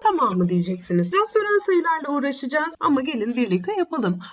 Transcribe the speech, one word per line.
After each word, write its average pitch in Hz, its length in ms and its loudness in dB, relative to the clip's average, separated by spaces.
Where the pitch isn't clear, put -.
tamamı 220 460 2
diyeceksiniz. 175 640 0
Biraz 392 200 0
tören 415 320 2
sayılarla 320 540 0
uğraşacağız 285 600 -2
ama 269 220 2
gelin 240 340 -2
birlikte 202 380 0
yapalım. 240 460 -2